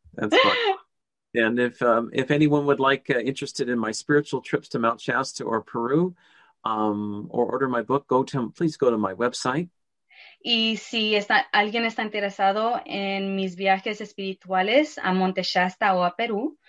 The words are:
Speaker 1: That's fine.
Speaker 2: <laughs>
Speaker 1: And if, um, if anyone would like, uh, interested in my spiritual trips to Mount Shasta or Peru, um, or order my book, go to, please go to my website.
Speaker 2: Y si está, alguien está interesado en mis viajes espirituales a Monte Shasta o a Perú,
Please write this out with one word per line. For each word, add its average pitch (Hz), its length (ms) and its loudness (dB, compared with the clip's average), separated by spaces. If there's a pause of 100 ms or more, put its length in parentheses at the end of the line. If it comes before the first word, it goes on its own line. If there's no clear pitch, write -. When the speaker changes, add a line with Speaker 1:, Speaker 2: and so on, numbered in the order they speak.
(140)
Speaker 1:
That's - 240 0
fine. 523 160 6
Speaker 2:
<laughs> 440 320 -2 (520)
Speaker 1:
And 117 220 4
if, 123 220 0
um, 117 320 2
if 135 180 0
anyone 147 360 4
would 131 120 4
like, 135 300 2
uh, 127 100 0
interested 131 480 -4
in 123 100 0
my 110 140 -2
spiritual 147 480 0
trips - 300 -4
to 127 100 -4
Mount 117 220 0
Shasta 131 420 -4
or 110 160 -2
Peru, 139 560 -2 (480)
um, 104 680 -2
or 120 160 0
order 131 220 -2
my 120 140 0
book, 127 260 -2
go 127 160 2
to, 131 280 -4
please 160 260 -2
go 127 120 2
to 113 80 4
my 98 160 -2
website. 127 540 -2 (720)
Speaker 2:
Y 226 360 0
si 214 360 -4
está, 208 300 2 (100)
alguien 214 300 0
está 226 200 -4
interesado 208 800 0
en 196 500 -4
mis 190 220 -4
viajes 196 420 0
espirituales 196 1000 -2
a - 140 -2
Monte 185 320 0
Shasta 185 500 0
o 180 120 2
a 175 100 -2
Perú, 226 420 -4 (120)